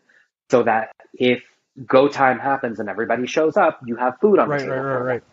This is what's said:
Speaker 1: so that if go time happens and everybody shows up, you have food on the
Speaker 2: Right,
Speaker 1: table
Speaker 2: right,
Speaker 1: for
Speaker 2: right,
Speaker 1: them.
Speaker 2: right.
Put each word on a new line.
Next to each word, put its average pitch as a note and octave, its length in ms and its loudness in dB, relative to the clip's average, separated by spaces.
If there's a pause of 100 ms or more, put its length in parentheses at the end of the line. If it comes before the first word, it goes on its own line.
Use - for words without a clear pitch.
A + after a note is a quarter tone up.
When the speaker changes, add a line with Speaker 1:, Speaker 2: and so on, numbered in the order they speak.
(500)
Speaker 1:
so A#2+ 140 4
that A2 280 -2 (220)
if B2 280 0 (440)
go C3 220 4
time C3 300 0
happens B2+ 420 -4
and G#2 100 -6
everybody A#2 360 -4
shows D#3 300 -2
up, F3 300 0
you A#2 100 -6
have B2 240 -4
food G3+ 180 4
on A#2+ 100 2
the D3 80 -2
Speaker 2:
Right, C#3 40 -4
Speaker 1:
table C3+ 140 -6
Speaker 2:
right, C3 80 -4
Speaker 1:
for C3+ 60 -6
Speaker 2:
right, C3 100 -2
Speaker 1:
them. B2 80 -4
Speaker 2:
right. B2 160 -4 (100)